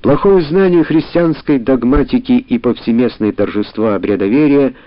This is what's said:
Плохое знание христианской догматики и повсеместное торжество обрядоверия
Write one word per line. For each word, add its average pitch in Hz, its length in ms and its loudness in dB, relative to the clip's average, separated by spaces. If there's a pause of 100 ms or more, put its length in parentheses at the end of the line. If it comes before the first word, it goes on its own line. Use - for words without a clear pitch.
Плохое 180 420 2
знание 175 400 2
христианской 156 720 -2
догматики 127 760 0
и 120 260 0
повсеместное 113 720 -2
торжество 104 640 -4
обрядоверия 127 840 0 (120)